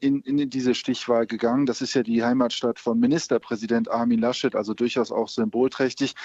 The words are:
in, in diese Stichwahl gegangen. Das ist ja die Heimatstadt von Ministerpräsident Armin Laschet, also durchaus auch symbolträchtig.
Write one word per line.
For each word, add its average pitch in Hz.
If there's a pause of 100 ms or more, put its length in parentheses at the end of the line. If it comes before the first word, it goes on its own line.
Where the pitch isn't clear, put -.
in, 139
in 139
diese 127
Stichwahl 117
gegangen. 117
Das 120
ist 131
ja 131
die 113
Heimatstadt 123
von 117
Ministerpräsident 117
Armin 117
Laschet, 127
also 107
durchaus 120
auch 110
symbolträchtig. 127 (100)